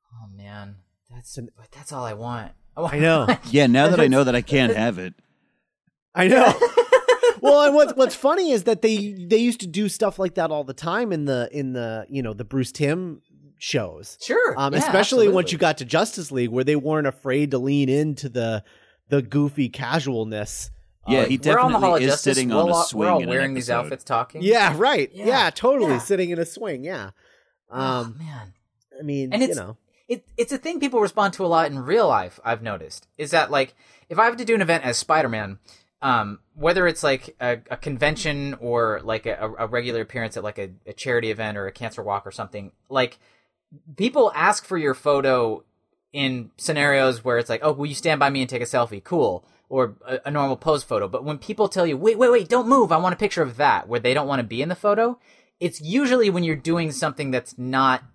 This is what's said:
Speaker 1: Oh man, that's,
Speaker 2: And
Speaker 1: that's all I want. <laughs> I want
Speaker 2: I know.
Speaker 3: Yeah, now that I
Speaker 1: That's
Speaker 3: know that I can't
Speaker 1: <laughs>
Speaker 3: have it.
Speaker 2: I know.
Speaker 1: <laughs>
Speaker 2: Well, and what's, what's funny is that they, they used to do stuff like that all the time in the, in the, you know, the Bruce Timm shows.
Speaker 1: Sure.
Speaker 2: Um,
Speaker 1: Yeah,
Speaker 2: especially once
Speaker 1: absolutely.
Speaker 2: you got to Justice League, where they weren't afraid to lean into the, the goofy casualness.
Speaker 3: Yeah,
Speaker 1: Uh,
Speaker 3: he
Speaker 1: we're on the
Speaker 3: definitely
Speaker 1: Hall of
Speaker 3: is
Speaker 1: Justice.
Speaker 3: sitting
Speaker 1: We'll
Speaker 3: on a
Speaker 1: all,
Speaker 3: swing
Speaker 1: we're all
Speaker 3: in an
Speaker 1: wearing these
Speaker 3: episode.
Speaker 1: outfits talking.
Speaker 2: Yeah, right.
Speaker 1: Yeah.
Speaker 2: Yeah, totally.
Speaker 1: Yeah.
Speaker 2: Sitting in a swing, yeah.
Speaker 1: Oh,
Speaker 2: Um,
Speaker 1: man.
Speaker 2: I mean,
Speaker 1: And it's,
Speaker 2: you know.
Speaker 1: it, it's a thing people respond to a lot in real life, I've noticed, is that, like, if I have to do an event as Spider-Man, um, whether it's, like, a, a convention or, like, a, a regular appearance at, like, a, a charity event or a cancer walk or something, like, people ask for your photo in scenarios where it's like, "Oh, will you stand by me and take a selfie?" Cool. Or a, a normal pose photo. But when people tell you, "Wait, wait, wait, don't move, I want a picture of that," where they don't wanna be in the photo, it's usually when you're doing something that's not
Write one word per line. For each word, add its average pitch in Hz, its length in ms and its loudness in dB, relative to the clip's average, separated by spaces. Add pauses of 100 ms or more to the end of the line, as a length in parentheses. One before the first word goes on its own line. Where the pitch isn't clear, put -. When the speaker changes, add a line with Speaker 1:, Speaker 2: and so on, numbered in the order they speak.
(140)
Speaker 1:
Oh 113 220 -20
man, 101 400 -18 (340)
that's, 123 280 -18
Speaker 2:
And 117 120 -14 (220)
Speaker 1:
that's 143 220 -16
all 127 100 -8
I 113 100 -8
want. 117 380 -10 (120)
<laughs> - 120 -20
I 156 60 -8
want 160 120 -2
Speaker 2:
I 147 60 -2
know. 160 380 4 (140)
Speaker 3:
Yeah, 139 160 6
now 135 200 6
that 165 140 4
I - 20 8
Speaker 1:
That's 131 80 6
Speaker 3:
know 139 140 6
that 127 100 2
I 123 60 2
can't 135 320 2
Speaker 1:
<laughs> - 20 2
Speaker 3:
have 110 240 -2
it. 92 140 -10 (1000)
Speaker 2:
I 185 140 4
know. 247 320 8
Speaker 1:
<laughs> - 40 4 (800)
Speaker 2:
Well, 285 200 8
and 285 100 6
what's, 294 200 6
what's 262 200 4
funny 330 380 2
is 208 140 0
that 226 180 0
they, 208 300 0
they 185 240 0
used 233 240 2
to 190 60 -10
do 190 220 -2
stuff 196 300 -2
like 185 160 -2
that 165 160 -2
all 151 120 -4
the 131 120 -10
time 202 360 -4
in 151 140 -2
the, 127 260 -2
in 135 220 -6
the, 113 340 -6
you 139 140 -6
know, 113 120 -6
the 107 100 -10
Bruce 131 280 -4
Timm 160 520 -4 (340)
shows. 90 640 -8
Speaker 1:
Sure. 381 340 0
Speaker 2:
Um, 139 180 -2
Speaker 1:
Yeah, - 80 0
Speaker 2:
especially 220 460 2
once 185 180 2
Speaker 1:
absolutely. - 80 -6
Speaker 2:
you 165 40 -6
got 156 220 2
to 131 60 -10
Justice 165 460 -2
League, 123 200 -2
where 123 120 -2
they 147 120 2
weren't 147 320 0
afraid 139 420 -2
to 135 80 -2
lean 139 320 0
into 143 400 0
the, 113 340 -4 (460)
the 143 140 2
goofy 143 460 0
casualness. 120 1000 -6 (380)
Speaker 3:
Yeah, 131 140 4
Speaker 1:
Uh, - 40 4
Speaker 3:
he 127 180 0
Speaker 1:
we're 151 140 4
on 247 140 4
the 220 80 2
Speaker 3:
definitely 196 80 4
Speaker 1:
Hall 175 80 4
of 139 80 2
Speaker 3:
is 135 80 2
Speaker 1:
Justice. 143 240 2
Speaker 3:
sitting 127 140 0
Speaker 1:
We'll 113 100 2
Speaker 3:
on 170 100 2
a 175 40 2
Speaker 1:
all, 170 100 4
Speaker 3:
swing 117 160 -4
Speaker 1:
we're - 120 2
all 170 60 4
Speaker 3:
in 139 60 0
an 135 60 -6
Speaker 1:
wearing 135 260 -2
these 123 160 -6
Speaker 3:
episode. 120 140 -2
Speaker 1:
outfits 131 180 -10
talking. 135 400 -4
Speaker 2:
Yeah, 202 340 4
right. 208 340 2
Speaker 1:
Yeah. 196 140 -10
Speaker 2:
Yeah, 233 240 2
totally. 233 440 2
Speaker 1:
Yeah. 123 40 0
Speaker 2:
Sitting 180 320 -2
in 175 80 -4
a 165 80 -2
swing, 165 380 -10
yeah. 143 260 -10 (640)
Speaker 1:
Oh, 127 100 -8
Speaker 2:
Um, 127 380 -4
Speaker 1:
man. 127 340 -16 (460)
Speaker 2:
I - 20 -14
mean, 139 320 -6
Speaker 1:
And 220 80 0
it's, - 140 0
Speaker 2:
you 131 80 -6
know. 107 140 -14 (300)
Speaker 1:
it, - 200 -8 (100)
it's 233 140 -2
a 269 80 -6
thing 330 200 -8
people 254 220 0
respond 196 320 0
to 196 120 -6
a - 20 0
lot 165 240 2
in 139 80 -8
real 180 280 2
life, 98 380 -2
I've 113 160 -2
noticed, 92 460 -12 (100)
is 147 140 -6
that, 160 180 2
like, 139 240 0 (360)
if 165 100 -4
I 220 60 6
have 233 120 0
to 247 80 -8
do 226 80 2
an 208 80 2
event 165 240 0
as 120 120 -2
Spider-Man, 113 600 -2 (460)
um, 113 360 -2 (160)
whether 175 320 2
it's, 160 160 -2
like, 135 360 -2
a, 120 200 -2 (100)
a 123 80 -8
convention 143 800 -4
or, 117 440 -2
like, 110 240 -6
a, 110 320 -6
a 117 80 -4
regular 120 340 -4
appearance 113 340 -8
at, 95 80 -10
like, 104 140 -10
a, 98 140 -10 (160)
a 104 60 -16
charity 120 360 -2
event 107 300 -6
or 98 80 -6
a 95 40 -8
cancer 113 300 -12
walk 101 240 -6
or 98 60 -14
something, 101 400 -12 (180)
like, 131 300 -2 (800)
people 233 380 2
ask 185 300 0
for 185 140 -6
your 147 140 0
photo 131 720 0 (500)
in 131 440 -6
scenarios 139 640 0
where 120 140 0
it's 120 120 -2
like, 117 140 -4
"Oh, 151 80 2
will 143 140 -4
you 147 100 -8
stand 156 240 -2
by 139 100 4
me 139 120 -2
and 127 80 -4
take 127 120 -6
a 120 40 -6
selfie?" 113 380 -2
Cool. 113 420 -2 (240)
Or 123 260 -2 (100)
a, 127 200 -6
a 143 60 -6
normal 139 260 -2
pose 151 260 0
photo. 104 240 -2
But 117 160 -6
when 151 140 -8
people 208 320 -2
tell 185 180 0
you, 147 80 -2
"Wait, 208 220 2
wait, 240 140 4
wait, 220 180 2
don't 240 180 2
move, 240 240 4
I 160 60 4
want 180 160 0
a - 40 -6
picture 196 260 -2
of 123 140 -4
that," 123 300 2
where 120 120 -2
they 123 140 2
don't 143 140 0
wanna 139 160 -2
be 113 180 -6
in 151 80 -2
the 180 60 -4
photo, 220 420 0 (420)
it's 175 220 -6
usually 240 480 2
when 175 140 -2
you're 160 140 -2
doing 160 340 -2
something 143 400 -6
that's 127 280 -6
not 131 440 0 (100)